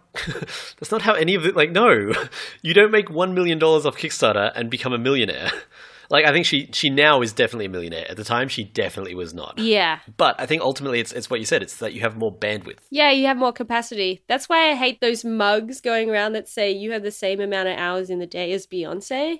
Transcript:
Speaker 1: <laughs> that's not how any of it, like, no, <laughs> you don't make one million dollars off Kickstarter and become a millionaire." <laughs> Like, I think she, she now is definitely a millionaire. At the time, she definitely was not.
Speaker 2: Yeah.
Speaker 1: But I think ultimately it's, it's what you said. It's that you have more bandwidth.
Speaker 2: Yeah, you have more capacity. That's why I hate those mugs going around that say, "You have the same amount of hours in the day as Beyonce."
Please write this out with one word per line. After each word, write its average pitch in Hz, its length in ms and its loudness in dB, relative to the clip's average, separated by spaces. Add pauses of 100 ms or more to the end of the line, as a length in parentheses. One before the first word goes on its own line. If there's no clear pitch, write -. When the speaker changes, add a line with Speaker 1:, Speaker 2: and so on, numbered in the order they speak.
Speaker 1:
<laughs> - 60 -20 (680)
that's - 120 -8
not 214 120 -2
how 214 100 4
any 175 220 2
of 160 100 0
it, 190 100 0
like, 160 160 2
no, 156 420 4 (240)
<laughs> - 260 -14
you 165 100 -2
don't 208 180 8
make 208 200 2
one 180 240 0
million 175 240 2
dollars 156 260 4
off 143 120 0
Kickstarter 107 580 2
and 117 160 -4
become 123 220 -4
a 120 40 0
millionaire." 104 600 0
<laughs> - 40 -12 (460)
Like, 151 180 4
I 147 60 6
think 165 140 4
she, 135 260 0
she 143 200 0
now 143 320 6
is 110 100 -4
definitely 113 320 0
a 95 40 -6
millionaire. 85 380 -8
At 90 80 -10
the 107 80 -10
time, 117 240 0
she 120 160 -6
definitely 95 520 -6
was 87 180 -8
not. 80 240 -12
Speaker 2:
Yeah. 208 440 2 (160)
Speaker 1:
But 151 220 4
I 131 60 -6
think 156 160 -2
ultimately 131 380 -2
it's, 113 120 -4
it's 123 200 -8
what 120 80 -2
you 110 80 -6
said. 143 160 0
It's - 140 -14
that 110 160 -6
you - 80 -10
have 110 140 -2
more 110 160 -4
bandwidth. 104 460 -6 (140)
Speaker 2:
Yeah, 294 180 4
you 269 160 4
have 269 120 2
more 247 140 0
capacity. 226 760 -4
That's 262 200 -2
why 330 220 4
I 294 60 2
hate 254 260 -2
those 233 240 0
mugs 220 560 0
going 226 300 0
around 214 220 0
that 214 140 -6
say, 208 240 -2
"You 202 200 -4
have 220 100 -4
the 202 80 -4
same 202 320 -2
amount 190 280 0
of 180 100 -4
hours 180 320 -2
in 180 80 -4
the 175 80 -6
day 175 240 -6
as 190 160 -4
Beyonce." 202 720 -6